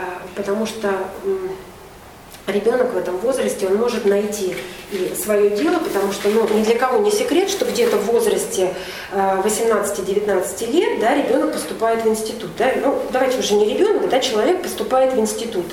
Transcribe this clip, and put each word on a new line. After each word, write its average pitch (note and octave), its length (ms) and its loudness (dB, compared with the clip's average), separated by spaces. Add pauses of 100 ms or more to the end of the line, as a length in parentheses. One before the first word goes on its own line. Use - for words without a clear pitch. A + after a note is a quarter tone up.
(360)
потому G3+ 300 -2
что, G#3 220 -4 (380)
м, F#3+ 240 -2 (1000)
ребенок G#3+ 460 0
в F#3 40 -2
этом F3+ 200 -2
возрасте, G#3+ 500 -2
он G3 80 2
может A3 300 0
найти G3 500 0 (360)
и F3+ 240 -4
свое G#3 360 2
дело, D#4 260 2
потому G3 340 0
что, - 180 0
ну, A3 180 4 (100)
ни A3 60 4
для A#3 160 4
кого B3+ 180 2
не G#3 140 4
секрет, F4+ 360 2
что - 160 -4
где-то G#3+ 340 2
в G3 80 -2
возрасте, F#3+ 680 2 (380)
э, F#3+ 320 2
восемнадцати-девятнадцати G#3 1200 0
лет, C#4 360 0
да, A3+ 140 2
ребенок C#4+ 400 0
поступает A3+ 500 -2
в A3 40 0
институт, G#3+ 500 -2
да. B3+ 140 2 (120)
Ну, - 140 0 (140)
давайте B3+ 260 2
уже G3+ 160 0
не G#3 180 4
ребенок, D#4 380 2
да, C4 100 2
человек B3+ 440 0
поступает C4 500 0
в A3 60 0
институт. G#3 540 -2